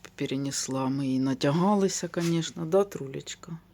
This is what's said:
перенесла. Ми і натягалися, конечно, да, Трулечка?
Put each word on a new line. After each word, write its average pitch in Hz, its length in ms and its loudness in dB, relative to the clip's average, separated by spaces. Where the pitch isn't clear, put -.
перенесла. 135 720 -2
Ми 139 180 0
і 131 120 2
натягалися, 175 880 2
конечно, 170 580 0
да, 190 180 4
Трулечка? 143 720 -8